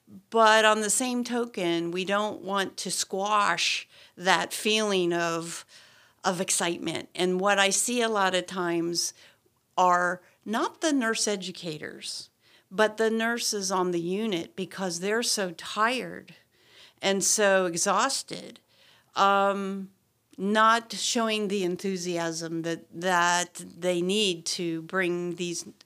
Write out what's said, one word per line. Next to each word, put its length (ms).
But 340
on 160
the 100
same 320
token, 680
we 140
don't 360
want 380
to 120
squash 960
that 380
feeling 580
of, 540
of 160
excitement. 720
And 260
what 180
I 100
see 320
a 80
lot 260
of 120
times 640
are 460
not 360
the 120
nurse 360
educators, 1040
but 260
the 140
nurses 600
on 200
the 100
unit, 560
because 440
they're 220
so 280
tired 840
and 200
so 440
exhausted, 920
um, 760
not 560
showing 560
the 160
enthusiasm 1000
that, 300
that 720
they 240
need 420
to 380
bring 540
these, 300